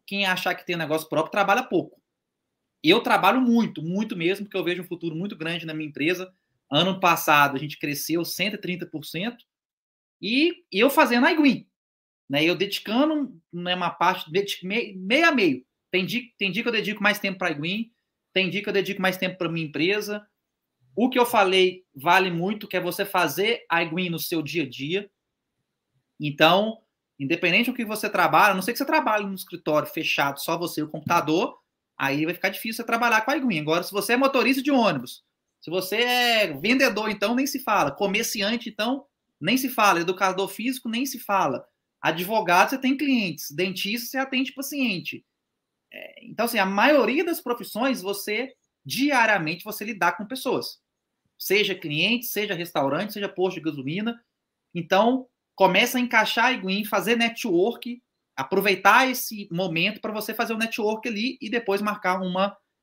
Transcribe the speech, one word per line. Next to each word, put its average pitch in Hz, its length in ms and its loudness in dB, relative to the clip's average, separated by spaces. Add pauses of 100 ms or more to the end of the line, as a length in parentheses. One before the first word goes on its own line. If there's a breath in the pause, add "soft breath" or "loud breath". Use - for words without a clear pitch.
quem 196 200 -2
achar 185 280 0
que - 100 -16
tem 175 120 -4
um - 20 -4
negócio 156 300 -2
próprio 156 240 -2
trabalha 208 320 2
pouco. - 360 -2 (840)
Eu 214 160 6
trabalho 220 400 4
muito, 233 420 2
muito 202 320 -4
mesmo, 190 320 -2
porque - 100 -8
eu 185 60 -2
vejo 180 200 -2
um 170 40 -12
futuro 165 300 -6
muito 202 180 -6
grande 165 320 -6
na 156 80 -8
minha 156 140 -8
empresa. 180 440 -2 (380)
Ano 185 300 2
passado, 147 560 4
a - 20 -2
gente 147 220 -10
cresceu 156 440 -4
cento 196 300 -6
e 202 40 -8
trinta 180 280 -8
por 147 180 -10
cento, 220 400 -8 (800)
e 277 480 0
eu 214 180 4
fazendo 254 380 4
a 349 60 4
iGreen, 285 340 2 (640)
né? 143 140 2
Eu 175 100 4
dedicando, 226 800 -2 (160)
né, 175 220 -4
uma 180 160 -2
parte, - 400 0
dedico 196 340 -2
mei-, 208 300 -4
meio 220 320 2
a 330 60 6
meio. 180 320 2 (260)
Tem 185 160 0
dia, 226 160 -4 (160)
tem 196 140 -2
dia 220 100 -4
que 240 60 -2
eu 233 40 -2
dedico 214 300 -2
mais 202 160 2
tempo 190 200 -6
pra 180 120 -2
iGreen, 175 400 -6 (420)
tem 185 180 0
dia 196 120 -4
que 208 60 -8
eu 202 40 -4
dedico 196 280 -2
mais 185 160 2
tempo 185 220 -4
pra 170 100 -2
minha 165 180 -4
empresa. 202 580 -2 (720)
O 240 140 2
que 254 100 0
eu 240 60 8
falei 190 600 4 (100)
vale 180 360 4
muito, 190 380 -4
que - 80 -4
é 180 40 -2
você 180 240 -4
fazer 185 640 0
a 170 140 2
iGreen 175 280 -2
no 165 80 -4
seu 160 240 -4
dia 147 200 -4
a 135 60 -4
dia. 156 420 -6 (1080)
Então, 170 580 4 (400)
independente 175 520 0
do 247 60 -4
que 233 80 -4
você 214 260 -6
trabalha, 180 420 6
a - 20 2
não 185 80 -2
ser 240 100 -2
que 240 60 -4
você 277 60 0
trabalhe 262 400 0
num 196 100 -6
escritório 151 540 -2
fechado, 143 500 -2
só 165 200 -4
você 165 220 -6
e 151 40 -2
o 151 40 -10
computador, 165 680 0 (380)
aí 143 300 -2
vai 175 80 -2
ficar 185 160 -2
difícil 226 320 -8
você - 20 -8
trabalhar 226 380 2
com 262 80 -2
a 294 80 2
iGreen. 233 220 0
Agora, 160 220 0
se - 100 -10
você 202 200 -2
é 240 60 2
motorista 262 440 2
de 285 80 -2
ônibus, 190 540 0 (380)
se - 80 -12
você 185 260 -2
é 240 560 2
vendedor, 214 560 0
então, 208 260 -2
nem 269 120 0
se 269 140 -4
fala. 180 300 2
Comerciante, 208 800 -2
então, 240 380 -4 (340)
nem 202 160 0
se 262 140 -2
fala. 202 300 4
Educador 185 480 0
físico, 240 420 -6
nem 240 160 -4
se 254 120 -10
fala. 170 460 -2 (360)
Advogado, 180 680 2
você 269 100 -4
tem 262 200 0
clientes. 233 520 -2
Dentista, 190 560 -4
você 269 120 -6
atende 262 340 -2
paciente. 247 720 -6 (680)
É, - 340 -18
então, - 180 -4
assim, 226 140 -2
a 190 80 4
maioria 247 580 4
das 339 160 -4
profissões, 233 640 -4
você, 208 500 -6 (320)
diariamente, 208 800 0
você 214 200 -10
lidar 185 320 0
com 208 100 -10
pessoas. 247 520 -6 (600)
Seja 202 360 0
cliente, 180 520 -2
seja 208 280 -4
restaurante, 165 600 -2
seja 202 140 -6
posto 185 280 -2
de 151 80 -10
gasolina. 160 560 -6 (540)
Então, 214 520 2 (280)
começa 190 420 4
a 247 40 0
encaixar 233 460 2
a 262 60 4
iGreen, 196 320 -4
fazer 214 320 0
network, 226 840 -2 (340)
aproveitar 196 720 4
esse 220 400 -8
momento 175 500 -2
pra 214 120 -6
você 214 220 -6
fazer 226 180 -2
o 220 60 -6
network 220 500 -2
ali 226 320 -4
e 214 80 -10
depois 208 320 0
marcar 190 400 -2
uma 190 360 -2 (260)